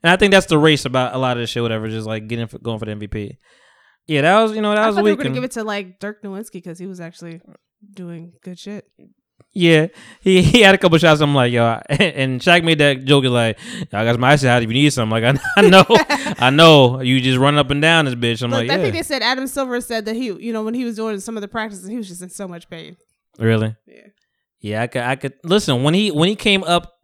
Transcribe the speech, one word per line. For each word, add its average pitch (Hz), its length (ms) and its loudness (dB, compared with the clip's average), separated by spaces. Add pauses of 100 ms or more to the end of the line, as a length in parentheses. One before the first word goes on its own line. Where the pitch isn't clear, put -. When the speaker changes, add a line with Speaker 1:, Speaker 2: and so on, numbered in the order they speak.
Speaker 1:
And 170 80 4
I 185 40 6
think 196 160 2
that's 190 140 4
the 160 140 2
race 151 260 2
about 127 300 -2
a - 20 -4
lot 127 200 -2
of 120 40 -6
this 113 80 -8
shit, 120 140 -4
whatever, 110 260 -4
just, 110 180 -8
like, 110 200 -8
getting 117 200 -8
for, - 120 -16
going 113 200 -8
for 110 60 -10
the 107 60 -10
M 104 80 -10
V 104 80 -14
P. 104 300 -10 (720)
Yeah, 147 140 0
that 185 220 4
was, 214 120 -2
you 214 60 -6
know, 208 100 -2
that 208 120 0
Speaker 2:
I 220 40 2
Speaker 1:
was 214 80 -2
Speaker 2:
thought 202 60 0
Speaker 1:
a - 40 0
Speaker 2:
they 208 60 4
were - 60 0
Speaker 1:
weekend. 262 180 -4
Speaker 2:
gonna - 0 -
give 254 80 -6
it 254 100 -8
to, 226 100 -8
like, 202 360 -10
Dirk 208 240 -12
Nowitzki 196 400 -14
'cause 175 160 -16
he 180 80 -14
was 185 120 -14
actually 170 420 -18 (520)
doing 170 400 -16 (100)
good 180 160 -16
shit. 202 260 -16 (680)
Speaker 1:
Yeah, 165 340 4 (340)
he, 185 220 4
he 226 180 6
had 196 140 8
a - 20 0
couple 170 220 4
shots. 156 220 4
I'm 143 120 2
like, 123 180 2
"Yo," 120 120 0
I, 117 220 -2
<laughs> - 40 -20
and 135 500 -2
Shaq 175 240 2
made 165 160 2
that 139 260 2
joke, 139 180 4
like, 120 340 0 (340)
"Y'all 104 140 -4
got 120 80 0
some 120 100 -2
ice 135 220 4
out 120 160 4
if 113 80 -4
you 113 60 -4
need 143 160 4
something." 113 180 -4
Like, 113 140 -2
I, 131 160 2 (100)
<laughs> - 80 0
I 202 100 6
know, 190 200 8
Speaker 2:
<laughs> - 20 -18
Speaker 1:
I 233 640 0
know. 143 500 6
You 131 180 0
just 127 200 0
run 143 180 2
up 139 140 0
and 143 100 -2
down 160 240 2
this 127 100 -4
bitch. 120 280 -4
I'm 120 80 -4
Speaker 2:
Look, 131 160 -2
Speaker 1:
like, - 20 -6
Speaker 2:
I 277 60 -2
think 117 180 -2
Speaker 1:
"Yeah." 330 60 -6
Speaker 2:
they 339 40 -8
said 254 200 -6
Adam 262 240 -4
Silver 254 340 -6
said 220 240 -8
that 220 100 -6
he, 254 100 -6
you 226 280 -8
know, 220 80 -6
when 226 140 -6
he 254 100 -6
was 226 120 -8
doing 220 220 -8
some 226 160 -12
of 214 60 -10
the 202 60 -12
practices, 202 400 -12
he 220 100 -12
was 214 100 -10
just 175 140 -18
in 180 80 -18
so 196 180 -14
much 175 220 -18
pain. 165 260 -20 (440)
Speaker 1:
Really? 113 360 -2 (120)
Speaker 2:
Yeah. 60 140 -20 (580)
Speaker 1:
Yeah, 107 240 -8
I 120 40 -6
could, 123 140 -8
I 127 140 -4
could, 135 180 -12 (100)
listen, 160 400 0
when 156 120 2
he, 208 160 0
when 156 180 0
he 214 60 -4
came 196 300 0
up 170 280 -2 (100)